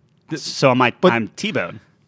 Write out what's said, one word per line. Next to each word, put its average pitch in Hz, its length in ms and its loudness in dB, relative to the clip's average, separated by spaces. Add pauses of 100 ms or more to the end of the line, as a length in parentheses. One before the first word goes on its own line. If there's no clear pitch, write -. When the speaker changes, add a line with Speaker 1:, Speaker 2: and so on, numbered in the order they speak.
(320)
Speaker 1:
Th- 151 100 -10
Speaker 2:
So - 300 0
am 127 100 2
I, 120 100 4 (100)
Speaker 1:
but - 120 6
Speaker 2:
I'm 113 220 -2
T-Bone. 110 440 -6 (280)